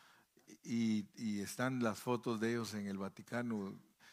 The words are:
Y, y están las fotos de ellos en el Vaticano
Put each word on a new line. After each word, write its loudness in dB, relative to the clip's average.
Y, 2
y -2
están 0
las 2
fotos 2
de 4
ellos 0
en -2
el -2
Vaticano -2